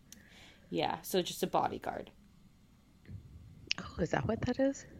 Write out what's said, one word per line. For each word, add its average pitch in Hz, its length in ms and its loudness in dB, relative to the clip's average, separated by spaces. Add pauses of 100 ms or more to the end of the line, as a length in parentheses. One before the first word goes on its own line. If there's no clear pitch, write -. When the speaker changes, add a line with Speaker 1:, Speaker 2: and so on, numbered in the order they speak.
(680)
Speaker 1:
Yeah, - 320 0
so 185 200 2
just - 220 -2
a 180 40 2
bodyguard. - 640 0 (1700)
Speaker 2:
Oh, - 200 -10
is 175 120 2
that - 160 4
what 226 140 2
that 247 180 0
is? 269 260 2 (140)